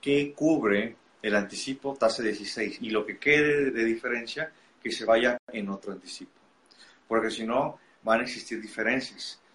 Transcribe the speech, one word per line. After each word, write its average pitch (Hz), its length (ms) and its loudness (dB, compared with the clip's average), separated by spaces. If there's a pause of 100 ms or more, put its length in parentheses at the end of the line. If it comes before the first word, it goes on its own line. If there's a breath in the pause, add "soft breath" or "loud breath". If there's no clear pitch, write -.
que 143 320 2
cubre 117 600 2 (260)
el 107 140 0
anticipo 135 600 -4
tasa 113 280 2
dieciséis, 104 580 -4
y 113 80 -6
lo 107 160 0
que 101 120 -10
quede 147 540 4
de 113 140 0
diferencia, 117 640 -4 (300 soft breath)
que 110 100 -6
se 110 140 -6
vaya 120 320 6 (140)
en 101 180 -6
otro 98 220 -8
anticipo. - 400 -14 (760 loud breath)
Porque 110 220 0
si 113 160 -6
no, 135 340 0 (240 loud breath)
van 113 180 4
a - 20 -2
existir 113 360 -8
diferencias. 110 800 -4 (160 soft breath)